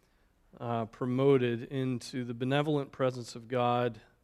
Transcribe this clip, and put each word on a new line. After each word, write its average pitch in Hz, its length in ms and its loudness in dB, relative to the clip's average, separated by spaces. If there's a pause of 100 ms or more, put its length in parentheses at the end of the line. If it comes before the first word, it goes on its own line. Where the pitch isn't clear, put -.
(600)
uh, 117 260 -2
promoted 127 800 2
into 127 600 -4
the 120 100 -6
benevolent 139 580 0
presence 127 420 -2
of 117 140 -16
God 123 500 0 (260)